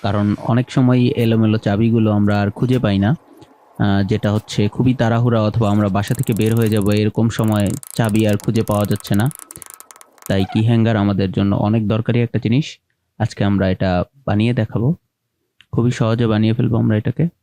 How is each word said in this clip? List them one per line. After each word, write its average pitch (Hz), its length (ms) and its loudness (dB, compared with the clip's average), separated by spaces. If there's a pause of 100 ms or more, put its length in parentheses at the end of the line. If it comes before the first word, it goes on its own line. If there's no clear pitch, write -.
কারণ 104 360 0
অনেক 127 340 -2
সময় 123 280 4 (160)
এলোমেলো 110 420 2
চাবিগুলো 110 540 2
আমরা 104 280 2
আর 101 100 0
খুঁজে 123 280 -2
পাই 101 200 0
না, 101 120 2
আহ, - 960 -4
যেটা 104 260 0
হচ্ছে 104 360 -2
খুবই 123 260 0
তাড়াহুড়া 117 480 0
অথবা 107 280 0
আমরা 104 180 2
বাসা 101 260 -2
থেকে - 180 -4
বের 110 240 0
হয়ে 113 120 2
যাব, 104 200 0
এরকম 107 400 0
সময় 107 400 0 (280)
চাবি 110 300 2
আর 104 100 2
খুঁজে 113 260 -2
পাওয়া 104 220 0
যাচ্ছে 104 300 -2
না। 110 160 2 (1000)
তাই 98 240 0
কি 110 100 0
হ্যাঙ্গার 113 340 2
আমাদের 98 360 0
জন্য 98 240 0
অনেক 107 320 0
দরকারি 113 320 0
একটা 117 180 -2
জিনিস। 117 400 -2 (400)
আজকে 107 260 -4
আমরা 95 260 2
এটা 90 340 0 (220)
বানিয়ে 107 260 0
দেখাবো, 113 420 -2 (760)
খুবই 120 180 0
সহজে 117 360 0
বানিয়ে 110 280 2
ফেলবো 120 220 0
আমরা 113 200 2
এটাকে। 151 320 -2 (140)